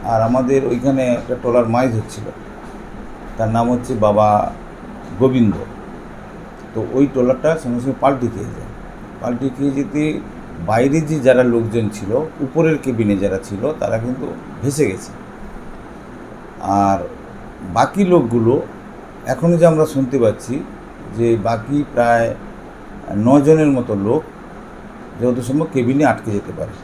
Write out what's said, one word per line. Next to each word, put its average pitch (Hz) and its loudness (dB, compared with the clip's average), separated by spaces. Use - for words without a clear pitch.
আর 110 2
আমাদের 127 4
ওইখানে 131 2
একটা 123 0
ট্রলার 120 2
মাছ 123 2
ধরছিল, 107 -4
তার 110 0
নাম 117 2
হচ্ছে 123 -2
বাবা 104 4
গোবিন্দ। 120 6
তো 113 -4
ওই 135 4
ট্রলারটা 131 2
সঙ্গে 120 -2
সঙ্গে 127 -2
পাল্টি 131 2
খেয়ে 101 -4
যায়। - -10
পাল্টি 123 -2
খেয়ে 139 0
যেতে 147 -2
বাইরে 131 4
যে 156 0
যারা 127 6
লোকজন 113 2
ছিল, 104 -6
উপরের 151 2
কেবিনে 107 0
যারা 95 2
ছিল, 101 -4
তারা - 0
কিন্তু 123 -4
ভেসে 139 2
গেছে। 95 -4
আর 98 2
বাকি 139 2
লোকগুলো 123 4
এখনও 165 2
যে 165 6
আমরা 156 6
শুনতে 135 0
পাচ্ছি 117 0
যে 117 4
বাকি 117 0
প্রায় 117 4
নজনের 143 6
মতো 120 2
লোক 110 0
যত 123 2
সম্ভব 135 0
কেবিনে 135 2
আটকে 110 0
যেতে 101 -4
পারে। 80 -6